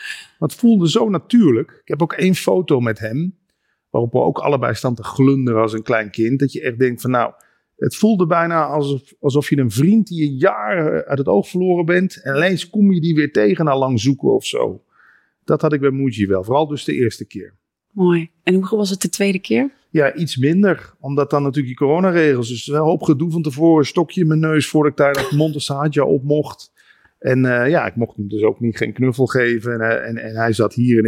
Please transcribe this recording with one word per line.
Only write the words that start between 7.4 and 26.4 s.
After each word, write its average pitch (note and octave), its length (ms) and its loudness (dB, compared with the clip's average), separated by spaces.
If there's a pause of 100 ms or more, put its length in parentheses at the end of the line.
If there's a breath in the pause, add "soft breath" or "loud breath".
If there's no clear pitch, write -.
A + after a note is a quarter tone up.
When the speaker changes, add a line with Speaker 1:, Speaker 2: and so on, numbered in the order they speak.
Speaker 2:
het - 200 0
voelde G#3+ 300 2
bijna E3+ 400 0
alsof, C#3+ 540 -4
alsof C#3+ 300 0
je D3+ 80 2
een B2+ 120 2
vriend F3 360 2
die E3 240 -4
je C#3 60 -6
jaren F#3+ 680 -2
uit - 140 -4
het C#3 100 -4
oog G3 200 2
verloren F3+ 380 0
bent. F3+ 360 0
En C3+ 140 -4
ineens E3+ 340 0
kom G3+ 220 4
je F3 80 2
die E3 140 0
weer D3 180 0
tegen G3+ 320 2
na C#3 140 2
lang C3 220 0
zoeken C3+ 340 2
of A2+ 120 0
zo. A#2 360 -4 (600 soft breath)
Dat D3+ 180 0
had D#3 100 0
ik D3 80 0
bij C#3 100 2
Muji C3 360 -2
wel, F#2+ 180 -2
vooral C#3 220 0
dus C#3+ 180 -8
de D3+ 100 -4
eerste B2 320 -2
keer. - 280 -16 (360)
Speaker 1:
Mooi. F3 400 0 (120)
En F#3 120 0
hoe F#3+ 220 0
was G#3 140 0
het F#3+ 120 -6
de F3+ 60 0
tweede G3 300 -2
keer? A#3+ 320 -2 (200)
Speaker 2:
Ja, D3 240 0
iets E3 220 -6
minder, E3 640 0
omdat C#3 300 -2
dan D3 120 0
natuurlijk C3 360 -4
die C#3+ 80 0
coronaregels, D#3 600 2
dus A#2+ 180 -10
een C#3+ 100 -4
hoop D#3 260 0
gedoe D#3+ 280 2
van E3 120 -2
tevoren, D#3 440 2
stokje F3+ 340 -2
in E3+ 60 2
mijn D#3 140 2
neus D#3 280 0
voordat D3 240 2
ik - 60 -6
daar C#3+ 140 2
dat C3+ 200 -4
Monte D3+ 280 0
Sagia C#3+ 440 -2
op C#3 180 2
mocht. C#3+ 500 -4 (460 soft breath)